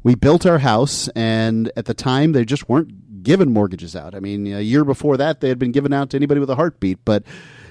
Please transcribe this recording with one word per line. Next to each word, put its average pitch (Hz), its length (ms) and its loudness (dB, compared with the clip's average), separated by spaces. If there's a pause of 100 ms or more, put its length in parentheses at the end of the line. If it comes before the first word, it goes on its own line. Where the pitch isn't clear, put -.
We 123 120 4
built 147 300 4
our 170 140 4
house, 127 500 0
and 113 640 -2
at 113 100 -6
the 120 80 -4
time, 135 380 0
they 131 140 2
just 123 220 -4
weren't 113 560 -4
giving 156 300 4
mortgages 90 420 -2
out. 90 200 -14
I 98 40 -12
mean, 101 280 -6
a 101 140 -6
year 123 220 2
before 139 340 0
that, 143 240 -2
they 135 80 0
had 127 100 -2
been 127 120 -2
given 139 220 0
out 139 180 -2
to 139 60 -2
anybody 143 220 0
with 139 100 -2
a 131 60 -2
heartbeat, 117 500 -2
but 104 180 0 (480)